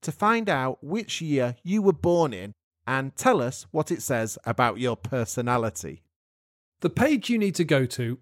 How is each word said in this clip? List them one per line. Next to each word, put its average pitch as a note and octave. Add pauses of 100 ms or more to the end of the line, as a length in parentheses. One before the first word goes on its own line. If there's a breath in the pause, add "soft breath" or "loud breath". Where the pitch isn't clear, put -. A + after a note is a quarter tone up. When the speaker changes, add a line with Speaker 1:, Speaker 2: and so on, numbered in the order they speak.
Speaker 1:
to -
find A3
out C3
which F#3
year C3
you G3+
were G3
born E3+
in G2+ (320)
and C3+
tell A#3
us -
what D3+
it F3
says A2+
about A#2
your B2
personality. A#2+ (800)
Speaker 2:
The F3
page C4
you A#3+
need G3+
to -
go C#3
to B2